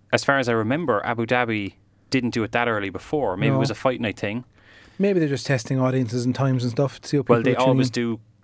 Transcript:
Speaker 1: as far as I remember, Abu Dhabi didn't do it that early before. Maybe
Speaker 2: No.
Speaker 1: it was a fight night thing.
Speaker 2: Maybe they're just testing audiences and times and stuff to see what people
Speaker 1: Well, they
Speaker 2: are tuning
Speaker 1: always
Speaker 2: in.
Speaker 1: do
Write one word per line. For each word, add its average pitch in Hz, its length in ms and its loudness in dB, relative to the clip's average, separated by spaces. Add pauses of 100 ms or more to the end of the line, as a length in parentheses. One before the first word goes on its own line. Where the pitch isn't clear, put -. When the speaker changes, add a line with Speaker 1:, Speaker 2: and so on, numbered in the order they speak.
(120)
Speaker 1:
as 117 120 2
far 139 160 2
as 120 80 -2
I 120 40 2
remember, 117 520 0
Abu 117 220 -2
Dhabi 113 480 0 (360)
didn't 120 200 0
do 113 120 0
it 107 100 -4
that 120 140 2
early 101 240 -2
before. 95 460 -4
Maybe 107 140 0
Speaker 2:
No. 135 60 2
Speaker 1:
it 131 40 2
was 135 100 0
a 107 60 -6
fight 123 240 -2
night 107 180 -4
thing. 110 260 -4 (540)
Speaker 2:
Maybe 196 220 2
they're 151 80 2
just 135 180 -2
testing 135 320 0
audiences 127 460 0
and 127 100 0
times 131 300 0
and 120 80 -2
stuff 139 280 -2
to - 80 -16
see 147 100 0
what 127 80 -2
people 120 100 6
Speaker 1:
Well, 117 60 2
they 123 100 2
Speaker 2:
are - 20 2
tuning 131 140 2
Speaker 1:
always 131 200 4
Speaker 2:
in. 117 40 -12
Speaker 1:
do 117 280 -2 (240)